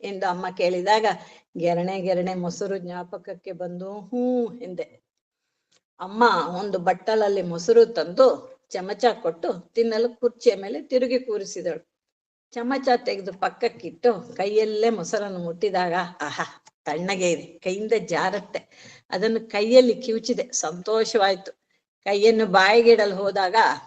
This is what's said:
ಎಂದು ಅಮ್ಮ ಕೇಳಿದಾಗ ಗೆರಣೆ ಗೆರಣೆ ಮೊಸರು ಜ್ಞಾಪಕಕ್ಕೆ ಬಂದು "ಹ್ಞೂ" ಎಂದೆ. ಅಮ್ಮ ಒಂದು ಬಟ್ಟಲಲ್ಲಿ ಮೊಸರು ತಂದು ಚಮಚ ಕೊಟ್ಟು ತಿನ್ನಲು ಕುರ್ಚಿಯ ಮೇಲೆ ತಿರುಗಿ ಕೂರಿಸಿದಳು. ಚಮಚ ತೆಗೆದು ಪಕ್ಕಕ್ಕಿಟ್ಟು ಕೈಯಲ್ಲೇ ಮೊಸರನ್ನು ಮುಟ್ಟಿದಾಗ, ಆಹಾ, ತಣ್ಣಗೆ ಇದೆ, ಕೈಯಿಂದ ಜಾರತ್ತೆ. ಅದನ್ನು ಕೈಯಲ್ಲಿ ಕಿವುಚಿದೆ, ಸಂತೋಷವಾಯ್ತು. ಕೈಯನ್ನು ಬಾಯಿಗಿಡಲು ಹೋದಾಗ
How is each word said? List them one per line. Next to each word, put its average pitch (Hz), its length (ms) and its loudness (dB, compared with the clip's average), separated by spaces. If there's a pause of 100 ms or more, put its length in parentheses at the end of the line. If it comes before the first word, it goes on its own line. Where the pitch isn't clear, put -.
ಎಂದು 196 240 -6
ಅಮ್ಮ 180 240 -4
ಕೇಳಿದಾಗ 185 560 2 (520)
ಗೆರಣೆ 175 420 0
ಗೆರಣೆ 180 340 -2
ಮೊಸರು 185 440 -6
ಜ್ಞಾಪಕಕ್ಕೆ 180 760 -12
ಬಂದು 180 480 -10
"ಹ್ಞೂ" 247 580 -2
ಎಂದೆ. - 500 -12 (920)
ಅಮ್ಮ 202 240 -2 (360)
ಒಂದು 196 180 -4
ಬಟ್ಟಲಲ್ಲಿ 196 640 0
ಮೊಸರು 180 440 4
ತಂದು 190 720 0 (120)
ಚಮಚ 202 340 -6 (180)
ಕೊಟ್ಟು 180 520 -6
ತಿನ್ನಲು 233 460 0
ಕುರ್ಚಿಯ 240 340 2
ಮೇಲೆ 196 280 -8
ತಿರುಗಿ 254 380 0
ಕೂರಿಸಿದಳು. 196 680 -8 (600)
ಚಮಚ 262 380 -4 (180)
ತೆಗೆದು 196 260 -6
ಪಕ್ಕಕ್ಕಿಟ್ಟು 196 1040 -4
ಕೈಯಲ್ಲೇ 214 540 0
ಮೊಸರನ್ನು 202 480 -4
ಮುಟ್ಟಿದಾಗ, 175 560 -2 (260)
ಆಹಾ, 151 440 -8 (200)
ತಣ್ಣಗೆ 180 460 -2
ಇದೆ, - 280 -4
ಕೈಯಿಂದ 208 400 -4
ಜಾರತ್ತೆ. 185 720 -4 (420)
ಅದನ್ನು 220 400 -2
ಕೈಯಲ್ಲಿ 226 440 6
ಕಿವುಚಿದೆ, - 580 -6
ಸಂತೋಷವಾಯ್ತು. 196 1000 0 (520)
ಕೈಯನ್ನು 214 420 4
ಬಾಯಿಗಿಡಲು 202 720 6
ಹೋದಾಗ 196 400 0 (300)